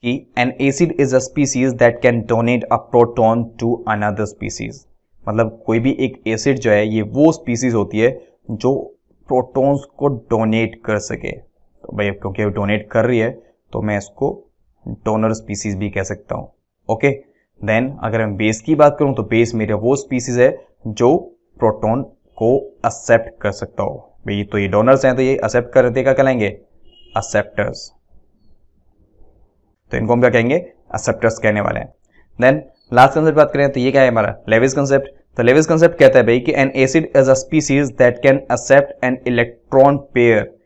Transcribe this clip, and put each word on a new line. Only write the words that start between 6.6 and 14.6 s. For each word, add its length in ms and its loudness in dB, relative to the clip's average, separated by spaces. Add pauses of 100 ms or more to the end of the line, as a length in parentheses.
है, 180 2
ये 140 -2
वो 300 2
स्पीसीज 420 -4
होती 240 -2
है 240 0 (280)
जो 480 -4 (300)
प्रोटॉन्स 560 -2
को 240 -4
डोनेट 760 -2
कर 140 -2
सके। 340 -10
तो 640 -20
भाई 120 -2
अब 60 -6
क्योंकि 300 -8
वो 60 -2
डोनेट 400 -4
कर 140 0
रही 140 0
है, 120 0 (420)
तो 100 -6
मैं 160 -4
इसको 500 -8 (400)